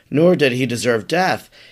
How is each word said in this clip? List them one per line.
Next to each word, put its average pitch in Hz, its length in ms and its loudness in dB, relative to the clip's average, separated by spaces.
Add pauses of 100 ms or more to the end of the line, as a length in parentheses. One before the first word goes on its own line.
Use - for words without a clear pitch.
(100)
nor 170 260 4
did 139 160 0
he 127 120 -2
deserve 113 440 -2
death, 175 420 -4 (220)